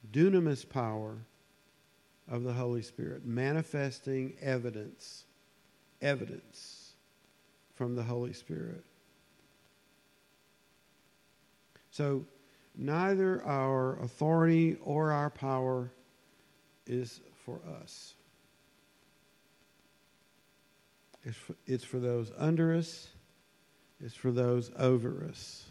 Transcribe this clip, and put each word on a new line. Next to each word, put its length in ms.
dunamis 560
power 500
of 140
the 100
Holy 280
Spirit, 440
manifesting 1160
evidence, 840
evidence 920
from 200
the 80
Holy 300
Spirit. 500
So 340
neither 680
our 580
authority 840
or 280
our 180
power 600
is 340
for 140
us. 320
It's 140
for, 180
it's 160
for 160
those 380
under 360
us. 360
It's 160
for 160
those 480
over 500
us. 420